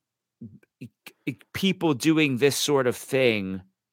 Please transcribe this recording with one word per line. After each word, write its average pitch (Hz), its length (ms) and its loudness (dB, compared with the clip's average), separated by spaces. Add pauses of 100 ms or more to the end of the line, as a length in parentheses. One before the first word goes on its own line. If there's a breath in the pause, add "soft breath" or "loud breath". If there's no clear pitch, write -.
(800)
e-, 123 80 -16 (380)
e-, 131 120 -8 (160)
people 175 400 0
doing 147 440 2
this 131 180 4
sort 135 320 0
of 117 80 0
thing, 107 640 0 (320)